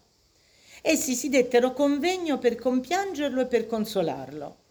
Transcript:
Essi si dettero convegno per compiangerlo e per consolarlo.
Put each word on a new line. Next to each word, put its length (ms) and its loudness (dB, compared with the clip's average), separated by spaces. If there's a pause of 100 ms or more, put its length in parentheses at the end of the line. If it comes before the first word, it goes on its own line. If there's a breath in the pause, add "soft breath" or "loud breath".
(840 loud breath)
Essi 320 2
si 140 -4
dettero 440 4
convegno 680 0
per 160 2
compiangerlo 880 -2
e 40 -2
per 220 0
consolarlo. 880 -4 (140)